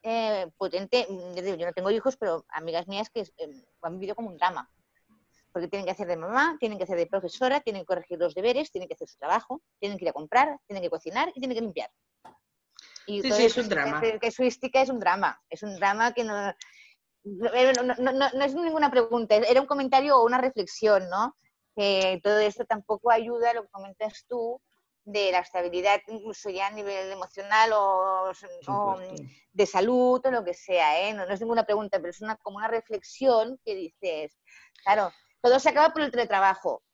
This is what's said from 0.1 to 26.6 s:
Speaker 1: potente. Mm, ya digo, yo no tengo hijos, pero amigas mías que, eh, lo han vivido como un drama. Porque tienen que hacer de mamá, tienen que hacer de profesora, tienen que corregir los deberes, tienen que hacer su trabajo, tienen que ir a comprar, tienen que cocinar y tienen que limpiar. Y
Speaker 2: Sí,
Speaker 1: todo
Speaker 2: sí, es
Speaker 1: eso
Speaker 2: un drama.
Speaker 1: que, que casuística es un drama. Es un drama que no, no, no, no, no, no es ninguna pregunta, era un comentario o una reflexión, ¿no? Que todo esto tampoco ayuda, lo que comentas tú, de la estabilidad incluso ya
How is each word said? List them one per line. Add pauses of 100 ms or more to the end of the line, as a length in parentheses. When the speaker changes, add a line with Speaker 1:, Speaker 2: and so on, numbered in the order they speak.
Speaker 1:
potente.
Mm,
ya
digo,
yo
no
tengo
hijos,
pero
amigas
mías
que,
eh,
lo
han
vivido
como
un
drama. (840)
Porque
tienen
que
hacer
de
mamá,
tienen
que
hacer
de
profesora,
tienen
que
corregir
los
deberes,
tienen
que
hacer
su
trabajo, (180)
tienen
que
ir
a
comprar,
tienen
que
cocinar
y
tienen
que
limpiar. (1160)
Y
Speaker 2:
Sí,
Speaker 1:
todo
Speaker 2:
sí,
es
Speaker 1:
eso
Speaker 2:
un
drama.
Speaker 1:
que,
que
casuística
es
un
drama.
Es
un
drama
que
no, (720)
no,
no,
no,
no,
no
es
ninguna
pregunta,
era
un
comentario
o
una
reflexión,
¿no? (380)
Que
todo
esto
tampoco
ayuda,
lo
que
comentas
tú, (440)
de
la
estabilidad
incluso
ya